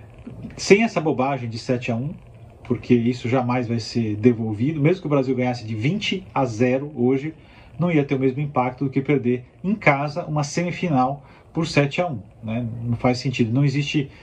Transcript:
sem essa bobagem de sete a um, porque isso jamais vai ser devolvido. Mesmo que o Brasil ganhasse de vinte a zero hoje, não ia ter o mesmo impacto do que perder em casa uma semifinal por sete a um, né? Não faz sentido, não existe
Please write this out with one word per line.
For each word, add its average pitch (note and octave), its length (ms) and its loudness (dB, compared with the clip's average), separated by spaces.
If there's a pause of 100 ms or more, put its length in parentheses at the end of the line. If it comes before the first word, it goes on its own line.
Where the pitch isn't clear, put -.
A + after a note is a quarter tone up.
(560)
sem G3+ 260 6
essa A3+ 180 0
bobagem C3 480 -2
de A2+ 100 -8
sete B2 340 -2
a - 20 -2
um, C#3 200 -4 (500)
porque B2 300 2
isso A#2+ 340 2
jamais B2 400 0
vai A#2 100 -2
ser A2 380 -2
devolvido. A#2 640 2
Mesmo E3+ 220 2
que - 40 -8
o D3 40 -4
Brasil C3 260 2
ganhasse B2 280 -2
de A2 100 -8
vinte F3+ 600 -2
a C#3 120 2
zero B2+ 500 0
hoje, C3+ 360 2 (460)
não F3 140 2
ia D3 100 4
ter C#3 120 -2
o B2+ 40 0
mesmo C3 220 0
impacto C#3 440 -2
do C3 60 -2
que C#3 120 0
perder B2 420 0 (180)
em G3 120 0
casa D3 500 0
uma D3+ 180 -2
semifinal C#3+ 800 0 (300)
por E3 140 -2
sete C#3+ 360 2
a F3+ 40 0
um, B2 140 -6 (220)
né? A2+ 240 -4 (160)
Não A#2+ 140 -2
faz B2 220 0
sentido, A#2+ 340 0
não C#3 120 2
existe C#3+ 460 0 (120)